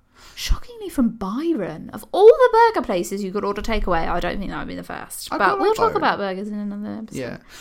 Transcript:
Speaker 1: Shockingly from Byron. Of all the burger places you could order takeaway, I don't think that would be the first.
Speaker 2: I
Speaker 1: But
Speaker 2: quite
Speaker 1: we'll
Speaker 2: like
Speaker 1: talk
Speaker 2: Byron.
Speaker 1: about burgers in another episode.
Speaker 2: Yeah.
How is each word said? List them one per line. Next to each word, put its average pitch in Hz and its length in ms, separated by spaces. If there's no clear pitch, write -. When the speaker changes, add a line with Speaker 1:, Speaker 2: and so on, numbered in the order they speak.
Speaker 1:
Shockingly 440 560
from 254 200
Byron. 208 840
Of - 200
all 392 160
the 466 460
burger 285 120
places 196 380
you 190 80
could 196 140
order 202 160
takeaway, 185 460
I 170 120
don't 170 200
think 190 120
that 156 80
would - 80
be - 80
the 175 80
first. - 480
Speaker 2:
I 311 60
Speaker 1:
But - 120
Speaker 2:
quite 392 100
Speaker 1:
we'll 370 100
Speaker 2:
like 440 80
Speaker 1:
talk 453 160
Speaker 2:
Byron. 427 40
Speaker 1:
about 220 200
burgers 196 320
in 208 60
another 208 440
episode. 220 200
Speaker 2:
Yeah. - 180